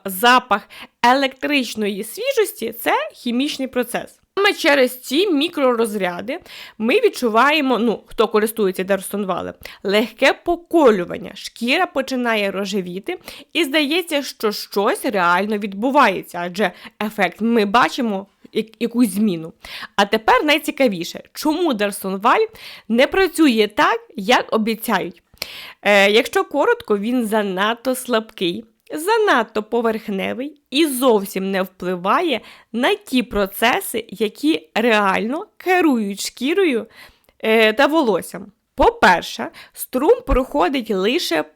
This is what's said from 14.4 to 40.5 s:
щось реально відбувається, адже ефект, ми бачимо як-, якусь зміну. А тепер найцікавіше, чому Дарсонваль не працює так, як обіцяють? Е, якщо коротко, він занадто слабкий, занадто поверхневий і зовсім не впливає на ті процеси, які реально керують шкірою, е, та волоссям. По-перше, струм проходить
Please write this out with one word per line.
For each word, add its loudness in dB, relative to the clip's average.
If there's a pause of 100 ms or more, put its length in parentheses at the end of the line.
щось -4
реально 0
відбувається, 0
адже -4 (300)
ефект, -2
ми 2
бачимо 0 (260)
як-, -4
якусь 2
зміну. -2 (440)
А 4
тепер 2
найцікавіше, 0 (100)
чому 0
Дарсонваль 0 (420)
не 4
працює 2
так, 2 (160)
як 0
обіцяють? -2 (600)
Е, 4
якщо 2
коротко, 0
він -2
занадто -2
слабкий, -4 (300)
занадто 0
поверхневий -4
і 2
зовсім 0
не 0
впливає -2 (320)
на 0
ті -2
процеси, -2
які -4
реально 0 (100)
керують 0
шкірою, -2 (520)
е, 4
та 2
волоссям. 0 (280)
По-перше, 2 (220)
струм 2
проходить 0